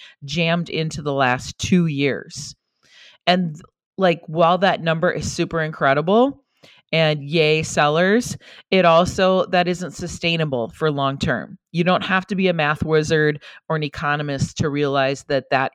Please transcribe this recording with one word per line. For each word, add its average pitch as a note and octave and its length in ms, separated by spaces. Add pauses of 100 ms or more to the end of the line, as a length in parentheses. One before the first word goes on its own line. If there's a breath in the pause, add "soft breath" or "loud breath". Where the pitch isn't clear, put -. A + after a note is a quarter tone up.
(240 loud breath)
jammed E3 460
into D#3+ 320
the C#3+ 120
last B2+ 440
two F3+ 300
years. C#3 680 (720 loud breath)
And, F3 340 (360)
like, F3+ 300
while E3+ 320
that F3+ 220
number D#3+ 300
is - 180
super E3 320
incredible, D#3+ 800 (500 soft breath)
and D#3 320
yay, D#3 400
sellers. E3+ 760 (320 loud breath)
It F#3 160
also, F3+ 640
that F3+ 200
isn't F3+ 240
sustainable D#3+ 800
for D#3 220
long C#3 260
term. A#2 400 (140)
You E3+ 120
don't F3 200
have F#3 240
to G#3 80
be F#3 120
a F3 60
math D#3 300
wizard D#3 580 (280 loud breath)
or D#3+ 60
an D#3 80
economist D3 760
to D#3 120
realize C#3 560
that C3+ 260
that C3 240